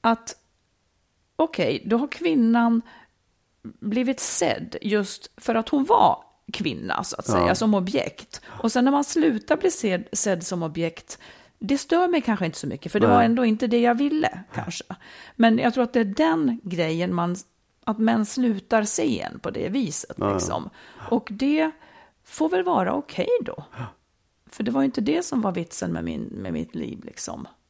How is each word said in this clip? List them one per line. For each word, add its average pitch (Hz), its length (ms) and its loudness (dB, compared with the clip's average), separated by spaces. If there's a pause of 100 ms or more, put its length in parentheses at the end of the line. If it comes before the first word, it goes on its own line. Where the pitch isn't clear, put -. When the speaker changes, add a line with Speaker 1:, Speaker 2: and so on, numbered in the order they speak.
Speaker 1:
att 226 340 0 (1000)
okej, 185 500 0
då 226 120 0
har 277 100 -2
kvinnan 233 720 2 (960)
blivit 247 400 -2
sedd - 640 -2
just 202 560 -4
för 226 180 -2
att 226 140 0
hon 277 140 2
var - 400 4 (300)
kvinna, - 500 -4
så - 120 -8
att - 120 -8
Speaker 2:
Ja. 117 60 2
Speaker 1:
säga, 87 220 4
som 214 180 2
objekt. - 760 -4
Och - 240 -2
sen 247 140 2
när 277 60 4
man 285 120 2
slutar 302 540 2
bli 381 140 2
sedd, 185 400 -2
sedd 180 320 0
som 175 200 -4
objekt, 165 560 -6 (400)
det 254 180 0
stör 349 300 2
mig 339 140 2
kanske 202 240 0
inte 160 120 -4
så 147 100 -8
mycket, - 240 -8
för 208 80 0
det 220 80 6
Speaker 2:
Nej. 240 80 8
Speaker 1:
var 240 80 8
ändå 233 220 4
inte 220 220 2
det 233 120 4
jag 240 160 4
ville, 285 440 0 (140)
kanske. - 300 -8 (520)
Men 226 220 6
jag 233 160 2
tror 254 100 2
att 233 100 -2
det 240 60 4
är 226 60 4
den 294 580 2
grejen, 170 500 -2
man, 175 220 0 (500)
att 220 140 -2
män 220 260 2
slutar 220 580 0
se 208 380 0
en - 180 -10
på - 100 -6
det - 200 -6
viset, 214 500 -4
Speaker 2:
Ja, 98 80 0
ja. 101 60 2
Speaker 1:
liksom. 87 360 -2 (400)
Och - 220 0
det 294 400 0 (520)
får - 260 -2
väl 370 140 0
vara 269 300 2
okej - 360 -4 (160)
då. - 180 -10 (140)
Speaker 2:
Ja. 120 80 -8 (640)
Speaker 1:
För - 140 -8
det 233 80 -2
var 269 100 2
ju 277 40 4
inte 247 160 -2
det 320 240 0
som 247 160 -2
var 202 100 0
vitsen 170 420 -6
med - 100 -6
min, 80 180 -6
med 92 320 -8
mitt 80 220 -6
liv, 78 280 -8
liksom. - 440 -12 (220)